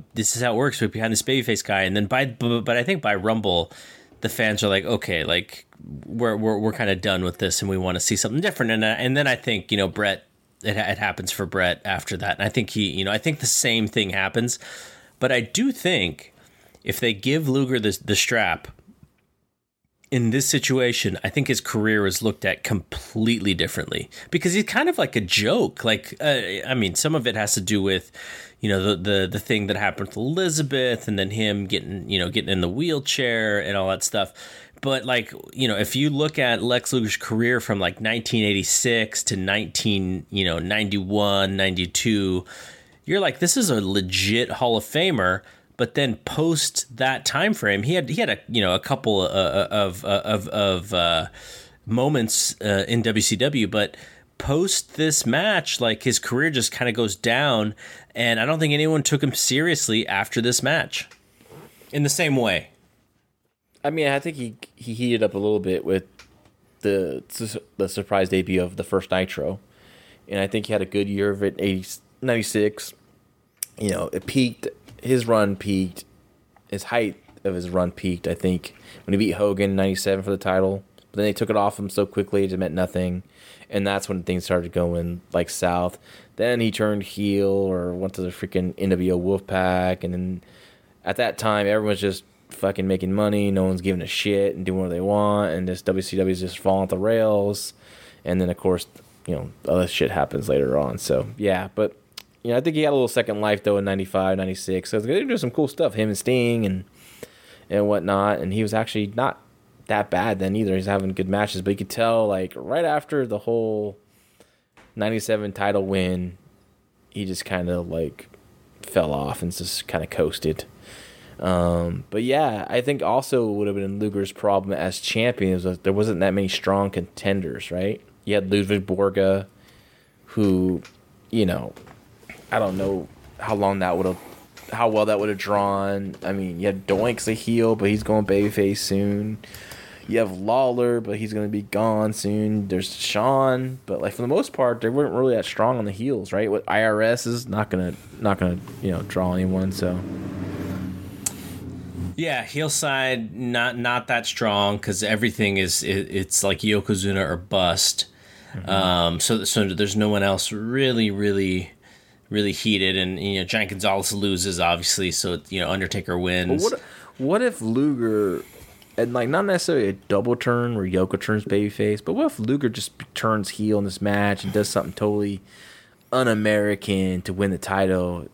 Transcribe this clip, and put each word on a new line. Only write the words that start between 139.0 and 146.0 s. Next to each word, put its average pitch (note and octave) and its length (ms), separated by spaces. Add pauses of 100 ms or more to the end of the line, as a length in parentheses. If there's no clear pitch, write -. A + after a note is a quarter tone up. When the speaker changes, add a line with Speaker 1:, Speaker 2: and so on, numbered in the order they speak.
Speaker 2:
You A2+ 120
have F#2+ 180
Lawler, A#2+ 640
but G#2+ 160
he's G#2+ 160
gonna G#2 140
be G#2 160
gone G#2+ 500
soon. G#2+ 540
There's F#2+ 260
Shawn, C3 920
but, C3 140
like, F#2+ 120
for - 80
the A#2+ 60
most D3+ 260
part, A#2+ 280
they A2+ 80
weren't C3+ 240
really B2 220
that G#2 100
strong A#2+ 340
on G#2 60
the G#2 60
heels, G#2 400